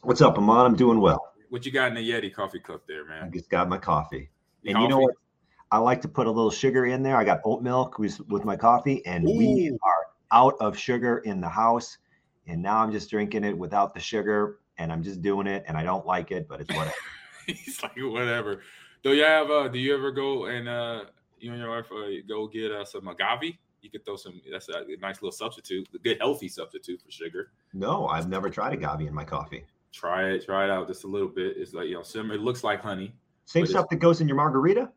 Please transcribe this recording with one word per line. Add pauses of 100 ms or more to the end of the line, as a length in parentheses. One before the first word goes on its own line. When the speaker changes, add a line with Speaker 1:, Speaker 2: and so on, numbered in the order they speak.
Speaker 1:
What's
up,
Amon?
I'm
doing
well. (180)
Speaker 2:
What
you
got
in
the
Yeti
coffee
cup
there,
man?
Speaker 1:
I
just
got
my
coffee. (320)
Speaker 2:
Your
Speaker 1:
And
you
know
Speaker 2:
coffee?
Speaker 1:
what? (560)
I
like
to
put
a
little
sugar
in
there.
I
got
oat
milk
with,
with
my
coffee,
and
we
Speaker 2:
Ooh.
Speaker 1:
are (320)
out
of
sugar
in
the
house. (480)
And
now
I'm
just
drinking
it
without
the
sugar, (180)
and
I'm
just
doing
it,
and
I
don't
like
it,
but
it's
whatever. (260)
Speaker 2:
<laughs>
He's
like,
"Whatever." (420)
Do
you
have,
uh,
do
you
ever
go
and,
uh, (340)
you
and
your
wife,
uh,
go
get,
uh,
some
agave? (240)
You
could
throw
some, (100)
that's
a (160)
nice
little
substitute,
a
good
healthy
substitute
for
sugar. (200)
Speaker 1:
No,
I've
never
tried
agave
in
my
coffee. (280)
Speaker 2:
Try
it,
try
it
out
just
a
little
bit.
It's
like,
you
know,
similar,
it
looks
like
honey, (300)
Speaker 1:
Same
Speaker 2:
but
it's
Speaker 1:
stuff
that
goes
in
your
margarita?